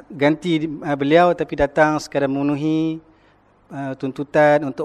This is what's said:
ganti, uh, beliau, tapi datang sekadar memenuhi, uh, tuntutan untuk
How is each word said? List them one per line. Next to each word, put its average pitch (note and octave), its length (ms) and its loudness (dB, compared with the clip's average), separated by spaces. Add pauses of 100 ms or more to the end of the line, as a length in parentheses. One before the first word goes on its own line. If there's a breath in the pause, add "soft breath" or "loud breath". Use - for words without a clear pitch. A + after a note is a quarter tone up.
(120)
ganti, D#3 560 0
uh, D3 320 -6
beliau, D#3+ 320 4
tapi E3 240 -4
datang D3+ 400 2
sekadar C#3 320 -4
memenuhi, D3+ 720 -2 (720 soft breath)
uh, C#3 240 -10
tuntutan D3 720 0
untuk C3+ 180 -8